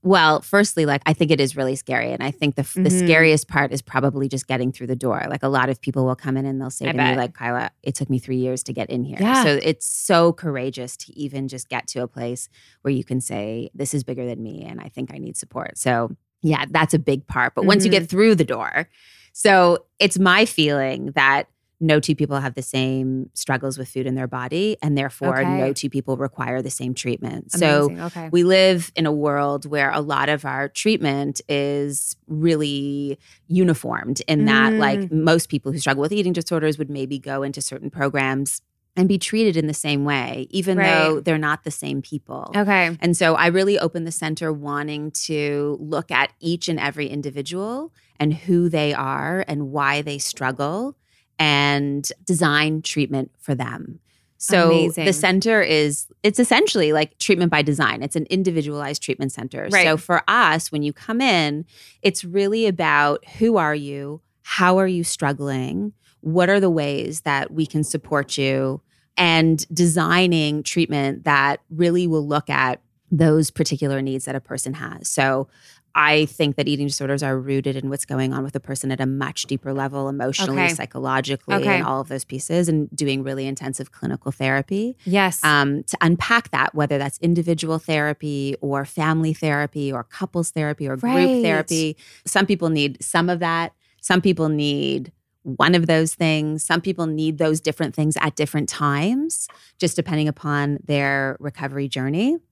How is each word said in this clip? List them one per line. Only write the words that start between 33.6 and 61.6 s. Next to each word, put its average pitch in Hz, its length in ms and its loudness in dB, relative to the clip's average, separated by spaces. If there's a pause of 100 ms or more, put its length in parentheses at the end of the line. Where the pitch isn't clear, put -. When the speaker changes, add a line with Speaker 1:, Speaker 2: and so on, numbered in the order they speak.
Speaker 1:
in 151 160 2
that, 135 300 4
like, 139 260 2
Speaker 2:
Mm. 180 120 -4
Speaker 1:
most 160 360 4
people 139 240 -4
who 151 60 -4
struggle 139 240 0
with 160 100 -2
eating 190 220 0
disorders 160 440 0
would 143 120 -6
maybe 135 280 -6
go 139 240 -6
into 139 200 -8
certain 143 280 -8
programs 139 720 -2 (360)
and 185 120 4
be 196 100 2
treated 214 380 2
in 156 100 0
the 151 80 -4
same 147 300 0
way, 127 460 -2
even 185 280 0
Speaker 2:
Right. 196 80 4
Speaker 1:
though 160 340 4
they're 160 160 0
not 151 280 -2
the 151 80 -6
same 139 280 -6
people. - 560 -12
Speaker 2:
Okay. 190 440 4
Speaker 1:
And 170 160 2
so 165 180 4
I 170 140 4
really 190 280 2
open 165 280 -2
the 165 80 -8
center 156 400 -4
wanting 147 580 -6 (160)
to 147 540 -2
look 156 320 -4
at 135 260 2
each 170 300 -4
and 165 100 -2
every 147 300 -4
individual 165 840 -8 (280)
and 151 120 2
who 175 360 2
they 151 260 0
are 139 540 -4
and 143 240 -6
why 143 280 0
they 147 180 -6
struggle, 143 800 -4 (400)
and 143 760 2 (120)
design 156 560 2
treatment 139 560 -2
for 139 200 -4
them. 120 420 -10 (400)
So 175 320 4
Speaker 2:
Amazing. 165 360 2
Speaker 1:
the 190 60 4
center 196 500 2
is, 151 440 2 (160)
it's 208 160 2
essentially 233 540 4
like 151 260 0
treatment 175 320 2
by 156 120 2
design. 139 420 0
It's 143 100 -8
an 160 160 -4
individualized 147 720 -2
treatment 139 300 -4
center. - 400 -10
Speaker 2:
Right. 185 120 6
Speaker 1:
So 156 120 6
for 170 320 0
us, 180 420 2
when 147 140 -2
you 147 80 -2
come 233 280 -4
in, 165 440 2 (380)